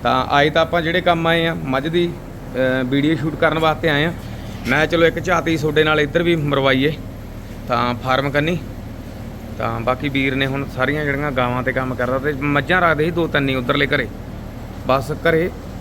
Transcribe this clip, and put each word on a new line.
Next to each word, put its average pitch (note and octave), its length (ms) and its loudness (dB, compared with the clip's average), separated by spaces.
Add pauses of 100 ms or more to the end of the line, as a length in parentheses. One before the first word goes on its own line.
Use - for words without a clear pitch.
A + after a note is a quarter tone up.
ਤਾਂ B2+ 220 2
ਆਏ C#3+ 240 4
ਤਾਂ D#3+ 120 2
ਆਪਾਂ E3+ 200 0
ਜਿਹੜੇ E3+ 200 0
ਕੰਮ E3+ 260 2
ਆਏ E3 180 2
ਆ, E3 80 0
ਮੱਝ D#3 340 -2
ਦੀ, E3+ 220 2
ਅਹ, C3 720 -2
ਵੀਡੀਓ C#3 320 2
ਸ਼ੂਟ D3 200 -2
ਕਰਨ D#3 240 2
ਵਾਸਤੇ D#3+ 300 2
ਆਏ D3 160 2
ਆ। F3 80 0 (540)
ਮੈਂ D3 200 2
ਚਲੋ E3 180 4
ਇੱਕ D#3+ 140 2
ਝਾਤੀ E3 380 0
ਤੁਹਾਡੇ D3+ 260 2
ਨਾਲ D#3 160 4
ਇੱਧਰ D3 240 2
ਵੀ E3+ 120 4
ਮਰਵਾਈਏ C#3 580 2 (760)
ਤਾਂ A#2+ 280 0
ਫਾਰਮ C3 340 0
ਕੰਨੀ। D3+ 280 0 (1000)
ਤਾਂ A#2 240 -4
ਬਾਕੀ B2+ 280 -2
ਵੀਰ C3+ 260 0
ਨੇ C#3 100 0
ਹੁਣ C3+ 200 -2 (100)
ਸਾਰੀਆਂ C#3+ 300 0
ਜਿਹੜੀਆਂ C#3+ 260 -2
ਗਾਵਾਂ B2 320 0
'ਤੇ C3 80 0
ਕੰਮ B2+ 240 -2
ਕਰਦਾ B2 240 0
ਤੇ D3 140 -2
ਮੱਝਾਂ C#3+ 480 0
ਰੱਖਦੇ D#3 240 2
ਸੀ F3 60 0
ਦੋ E3 160 0
ਤਿੰਨ C#3 220 0
ਹੀ C3 60 0
ਉੱਧਰਲੇ C#3 320 0
ਘਰੇ, C3 200 0 (800)
ਬਸ B2+ 240 0
ਘਰੇ D#3+ 380 2 (320)